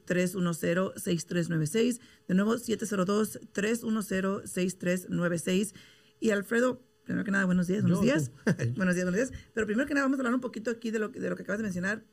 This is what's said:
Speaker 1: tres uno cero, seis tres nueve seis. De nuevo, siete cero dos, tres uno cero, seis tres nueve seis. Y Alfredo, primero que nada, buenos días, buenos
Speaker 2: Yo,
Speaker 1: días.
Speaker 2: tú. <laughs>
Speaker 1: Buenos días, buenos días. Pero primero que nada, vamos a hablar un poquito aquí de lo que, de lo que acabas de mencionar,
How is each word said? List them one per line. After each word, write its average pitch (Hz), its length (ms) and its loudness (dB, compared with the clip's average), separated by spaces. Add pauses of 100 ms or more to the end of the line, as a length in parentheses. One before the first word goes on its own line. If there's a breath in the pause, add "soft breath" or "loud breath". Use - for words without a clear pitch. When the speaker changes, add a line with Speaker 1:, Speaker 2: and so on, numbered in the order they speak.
Speaker 1:
tres 180 300 0
uno 175 180 0
cero, 175 420 0
seis 175 300 -2
tres 170 240 -2
nueve 156 180 2
seis. 233 320 2 (280 soft breath)
De 180 80 0
nuevo, 214 220 4
siete 220 280 -4
cero 190 200 0
dos, 208 340 0 (120)
tres 226 320 -2
uno 220 200 0
cero, 190 420 -2
seis 185 320 -2
tres 180 320 -2
nueve 175 280 0
seis. 185 360 0 (460 loud breath)
Y 220 120 2
Alfredo, 233 500 0 (220)
primero - 220 -4
que 196 60 -2
nada, 196 140 2
buenos 180 220 4
días, 196 140 0
buenos 175 180 4
Speaker 2:
Yo, 208 60 4
Speaker 1:
días. 233 260 2 (140)
Speaker 2:
tú. 208 80 4
<laughs> 123 240 -2
Speaker 1:
Buenos 185 180 2
días, 180 100 0
buenos 180 100 0
días. 262 160 0 (220 loud breath)
Pero 220 140 -2
primero 226 200 0
que 302 60 -4
nada, 277 120 2
vamos 269 120 2
a 269 40 -4
hablar 240 120 0
un 254 80 0
poquito 233 300 -6
aquí 226 200 -6
de 220 80 -2
lo 214 120 -2
que, - 80 -14
de 185 100 -2
lo 180 60 -2
que 180 80 -10
acabas 202 160 -4
de 226 40 -4
mencionar, 196 500 -4